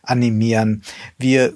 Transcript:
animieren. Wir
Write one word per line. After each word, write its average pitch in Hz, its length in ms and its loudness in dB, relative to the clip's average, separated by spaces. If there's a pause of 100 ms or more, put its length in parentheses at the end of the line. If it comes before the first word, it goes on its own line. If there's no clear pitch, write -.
animieren. 110 800 0 (380)
Wir 127 360 2